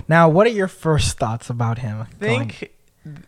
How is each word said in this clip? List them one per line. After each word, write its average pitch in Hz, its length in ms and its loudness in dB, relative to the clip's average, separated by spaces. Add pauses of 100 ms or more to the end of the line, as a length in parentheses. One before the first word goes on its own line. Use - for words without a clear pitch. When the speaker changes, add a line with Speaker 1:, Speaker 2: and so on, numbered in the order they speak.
Speaker 1:
Now, 165 200 6
what 175 180 4
are 233 40 0
your 202 160 -2
first - 520 -2
thoughts 117 320 -4
about 117 280 -2
him 107 260 -8 (140)
Speaker 2:
think 113 400 -4
Speaker 1:
going - 560 -18
Speaker 2:
th-, - 120 -20